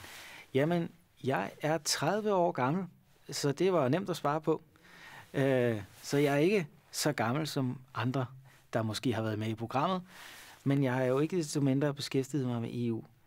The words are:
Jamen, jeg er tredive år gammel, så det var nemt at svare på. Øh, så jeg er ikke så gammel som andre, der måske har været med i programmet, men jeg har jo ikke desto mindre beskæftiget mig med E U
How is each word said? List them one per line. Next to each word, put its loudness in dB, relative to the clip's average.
Jamen, 2
jeg -2
er 2
tredive 0
år 4
gammel, 0
så 0
det 2
var 4
nemt 2
at -2
svare 0
på. 0
Øh, 2
så 0
jeg 4
er 2
ikke 2
så 0
gammel -2
som -4
andre, -2
der 0
måske -2
har -2
været -2
med -4
i -4
programmet, -2
men 2
jeg 0
har 0
jo 2
ikke 0
desto -2
mindre 2
beskæftiget -2
mig -2
med -6
E -2
U -6